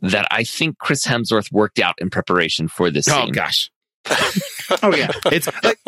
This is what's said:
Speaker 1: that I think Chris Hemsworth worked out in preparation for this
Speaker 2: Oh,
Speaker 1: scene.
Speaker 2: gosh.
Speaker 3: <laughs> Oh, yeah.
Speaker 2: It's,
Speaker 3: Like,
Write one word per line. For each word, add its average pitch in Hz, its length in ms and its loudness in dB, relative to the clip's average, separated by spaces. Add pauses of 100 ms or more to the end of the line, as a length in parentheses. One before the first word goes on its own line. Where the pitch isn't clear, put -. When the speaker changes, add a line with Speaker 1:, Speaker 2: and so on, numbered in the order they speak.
Speaker 1:
that 95 300 0
I 110 120 0
think 156 340 -4
Chris - 280 -2
Hemsworth 117 460 0
worked 107 280 2
out 90 200 2
in 92 100 -2
preparation 87 580 0
for 87 220 0
this 71 180 0
Speaker 2:
Oh, 143 180 2
Speaker 1:
scene. - 80 -4
Speaker 2:
gosh. - 360 -2 (360)
Speaker 3:
<laughs> - 40 -4 (720)
Oh, 196 120 4
yeah. 139 140 0 (220)
Speaker 2:
It's, 160 160 0 (160)
Speaker 3:
Like, 220 240 2